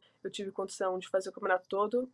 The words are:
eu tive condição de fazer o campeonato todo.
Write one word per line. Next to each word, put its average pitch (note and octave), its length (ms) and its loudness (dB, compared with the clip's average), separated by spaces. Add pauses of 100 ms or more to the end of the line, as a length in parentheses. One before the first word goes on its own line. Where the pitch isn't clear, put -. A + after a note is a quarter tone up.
(240)
eu F#3+ 80 -4
tive G3 220 -6
condição F#3+ 460 0
de F#3 100 -10
fazer F#3+ 180 0
o F#3 60 -10
campeonato F#3 340 2
todo. G#3 460 2